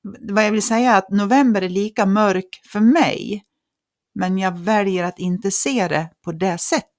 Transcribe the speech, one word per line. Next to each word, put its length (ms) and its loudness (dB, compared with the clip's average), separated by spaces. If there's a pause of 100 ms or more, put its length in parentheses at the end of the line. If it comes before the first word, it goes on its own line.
(300)
vad 160 2
jag 60 0
vill 160 0
säga 260 2
är 40 6
att 140 -2
november 500 2
är 80 -2
lika 360 -2
mörk 560 0 (100)
för 80 -4
mig, 640 2 (720)
men 220 -2
jag 220 -2
väljer 440 0
att 160 -6
inte 320 -2
se 360 0
det 220 -2 (160)
på 60 -6
det 260 -2
sättet. 300 -2 (120)